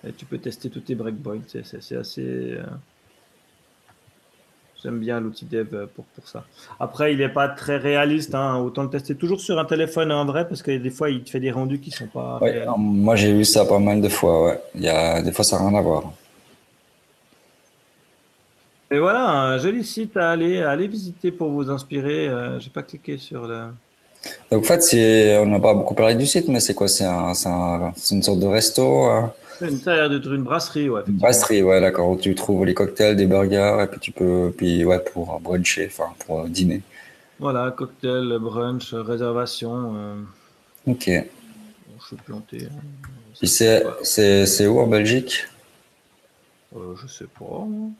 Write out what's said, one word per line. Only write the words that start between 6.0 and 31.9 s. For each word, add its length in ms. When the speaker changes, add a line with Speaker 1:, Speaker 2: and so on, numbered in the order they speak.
Speaker 1:
pour 200
ça. 180
Après, 320
il 80
est 80
pas 200
très 280
réaliste, 580
hein. 220
Autant 260
le 80
tester 240
toujours 260
sur 200
un 40
téléphone 460
en 140
vrai, 240
parce 120
que 160
des 140
fois, 200
il 120
te 80
fait 80
des 140
rendus 260
qui 140
sont 160
pas 320
Speaker 2:
Ouais, 100
Speaker 1:
réalistes. 200
Speaker 2:
euh, 80
moi, 360
j'ai 180
vu 120
ça 200
pas 140
mal 220
de 80
fois, 380
ouais. 140
Il 60
y 80
a... 340
Des 80
fois, 140
ça 160
n'a 80
rien 100
à 40
voir. 300
Speaker 1:
Et 80
voilà, 320
un 280
joli 260
site 320
à 160
aller, 300
à 80
aller 180
visiter 420
pour 220
vous 180
inspirer. 560
Euh, 320
j'ai 120
pas 120
cliqué 360
sur 280
le 200
Speaker 2:
Donc, 140
en 20
fait, 160
c'est, 560
on 80
n'a 140
pas 140
beaucoup 200
parlé 220
du 100
site, 220
mais 100
c'est 160
quoi ? 140
C'est 160
un... 300
c'est 140
un, 460
c'est 220
une 80
sorte 160
de 60
resto, 580
hein ? 280
Speaker 1:
C'est 100
une, 100
ça 140
a 40
l'air 140
d'être 220
une 100
brasserie, 460
ouais, 0
Speaker 2:
Une 80
Speaker 1:
effectivement. 240
Speaker 2:
brasserie, 420
ouais, 180
d'accord, 300